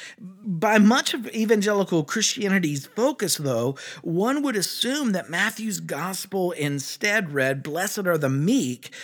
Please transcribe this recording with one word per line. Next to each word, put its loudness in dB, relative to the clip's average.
By 0
much 6
of -4
evangelical 2
Christianity's 0
focus, 0
though, 0
one 0
would -2
assume -2
that -4
Matthew's -2
gospel -4
instead -2
read, 0
"Blessed -4
are 4
the 0
meek, 0